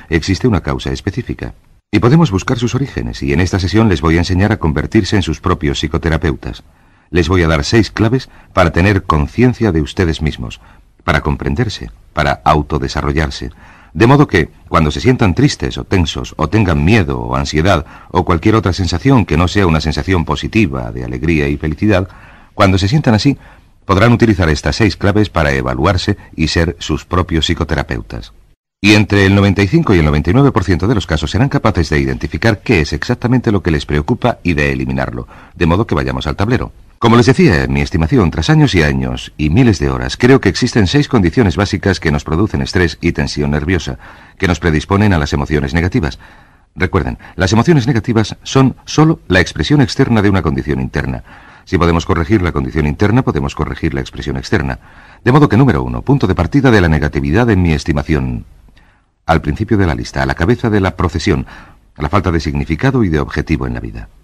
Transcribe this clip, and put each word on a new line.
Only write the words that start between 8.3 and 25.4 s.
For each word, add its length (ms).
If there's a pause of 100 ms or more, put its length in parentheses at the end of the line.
para 180
tener 320
conciencia 680
de 100
ustedes 400
mismos, 380 (460)
para 160
comprenderse, 680 (240)
para 300
autodesarrollarse. 1080 (420)
De 120
modo 220
que, 220 (180)
cuando 240
se 80
sientan 340
tristes 440
o 80
tensos, 500
o 140
tengan 340
miedo 360
o 180
ansiedad, 480 (260)
o 140
cualquier 300
otra 180
sensación 520
que 120
no 100
sea 180
una 160
sensación 440
positiva 640
de 140
alegría 420
y 80
felicidad, 540 (440)
cuando 240
se 120
sientan 260
así, 220 (460)
podrán 300
utilizar 340
estas 280
seis 200
claves 340
para 220